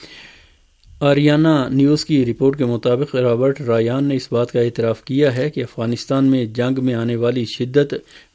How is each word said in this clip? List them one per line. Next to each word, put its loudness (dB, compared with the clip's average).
آریانہ 2
نیوز 2
کی 0
رپورٹ 0
کے 0
مطابق -2
رابرٹ 0
رایان 0
نے 0
اس -8
بات -2
کا 0
اعتراف -2
کیا 0
ہے -2
کہ -6
افغانستان -2
میں 2
جنگ -2
میں 0
آنے -2
والی 0
شدت -2